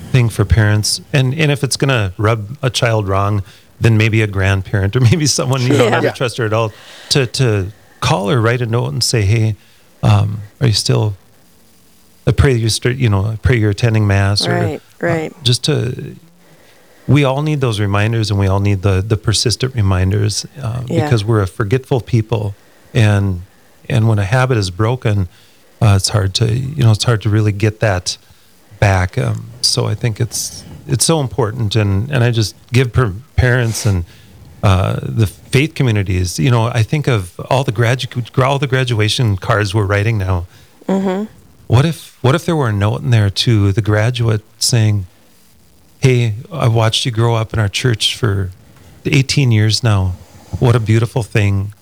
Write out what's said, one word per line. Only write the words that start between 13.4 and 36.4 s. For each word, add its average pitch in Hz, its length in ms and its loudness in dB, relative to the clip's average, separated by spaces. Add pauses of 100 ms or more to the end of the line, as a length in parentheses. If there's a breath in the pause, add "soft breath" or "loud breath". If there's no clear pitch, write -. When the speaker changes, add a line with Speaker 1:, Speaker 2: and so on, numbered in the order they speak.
Speaker 1:
you're 107 140 2
attending 110 360 0
mass," 98 400 2
or, - 60 0
Speaker 2:
Right, - 280 -2 (220)
Speaker 1:
uh, 170 40 0
Speaker 2:
right. 160 380 -4
Speaker 1:
just 123 200 -2
to, 123 520 -4 (880 soft breath)
we 143 180 4
all 135 180 0
need 151 180 -2
those 117 200 -2
reminders, 107 500 0
and 101 100 0
we 98 80 2
all 98 120 0
need 98 220 0
the, 95 180 2
the 107 160 0
persistent 117 580 -2
reminders, 98 720 0 (180)
uh, 120 240 -6
Speaker 2:
Yeah. 165 180 0
Speaker 1:
because 123 200 0
we're 110 180 2
a 95 40 -2
forgetful 123 540 -2
people, 107 540 -2 (380)
and, 101 500 2 (460)
and 113 200 2
when 110 100 2
a 101 60 -2
habit 127 340 0
is 92 120 -2
broken, 104 580 -2 (520 soft breath)
uh, 104 160 4
it's 95 140 0
hard 98 240 -2
to, 117 200 0
you 131 280 -4
know, 117 80 4
it's 104 140 0
hard 117 180 -2
to 110 80 -2
really 107 220 0
get 104 280 -2
that 95 380 -2 (600 soft breath)
back. 92 380 0
Um, 110 320 -4 (100)
so - 260 -2
I 107 80 -4
think 107 260 -4
it's, - 440 -8 (240)
it's 131 160 -2
so 165 160 2
important, 113 560 -2
and, 104 340 0
and 120 140 2
I 120 80 2
just 110 240 -2 (160)
give 123 200 2
per-, 113 220 0 (220)
parents 123 500 2
and, 92 180 0 (600 loud breath)
uh, 95 380 2
the 117 260 0
faith - 480 -2
communities, 95 640 0